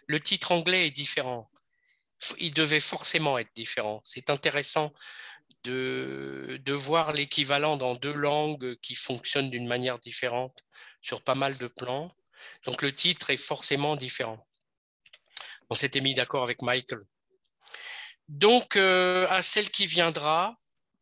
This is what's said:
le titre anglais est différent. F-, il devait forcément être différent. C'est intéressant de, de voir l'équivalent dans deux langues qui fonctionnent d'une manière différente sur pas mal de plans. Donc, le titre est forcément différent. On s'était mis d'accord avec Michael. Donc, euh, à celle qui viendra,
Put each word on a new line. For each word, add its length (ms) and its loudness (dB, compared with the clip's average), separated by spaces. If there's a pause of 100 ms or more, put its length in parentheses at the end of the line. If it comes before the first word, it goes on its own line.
le 120 0
titre 320 0
anglais 340 2
est 60 0
différent. 580 -4 (720)
F-, 160 0
il 140 -2
devait 280 2
forcément 580 2
être 180 -6
différent. 480 -4
C'est 240 -12
intéressant 640 0 (720)
de, 1000 -6
de 100 -2
voir 380 2
l'équivalent 680 2
dans 160 0
deux 200 -6
langues 680 0
qui 120 -8
fonctionnent 560 -2
d'une 160 -4
manière 320 -2
différente 680 -4 (360)
sur 220 -8
pas 120 2
mal 220 0
de 100 -8
plans. 460 -8 (520)
Donc, 180 -8
le 120 0
titre 360 2
est 60 2
forcément 600 0
différent. 500 -8 (1200)
On 40 -4
s'était 260 0
mis 140 0
d'accord 280 0
avec 200 -4
Michael. 380 -2 (1300)
Donc, 480 6
euh, 520 6
à 140 2
celle 280 4
qui 160 0
viendra, 720 2 (460)